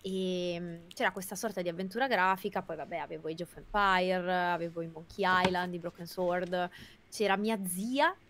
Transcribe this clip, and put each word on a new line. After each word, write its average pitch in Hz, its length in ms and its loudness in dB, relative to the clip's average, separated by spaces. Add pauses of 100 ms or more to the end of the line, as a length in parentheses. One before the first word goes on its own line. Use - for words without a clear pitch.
e, 185 580 -2
mm, 170 300 -10
c'era 202 220 0
questa 190 240 -8
sorta 202 260 -4
di 175 80 -4
avventura 190 380 -2
grafica, 190 560 2
poi 165 120 -8
vabbè 151 220 -6
avevo 160 320 -8
Age 165 140 -6
of - 140 -14
Empire, 185 760 4 (180)
avevo 170 300 -2
i 165 60 -4
Monkey 165 380 -4 (200)
Island, 180 280 0
i 175 60 -6
Broken 170 280 -10
Sword, 180 640 0 (400)
c'era 196 280 2
mia 214 280 0
zia 247 500 2 (140)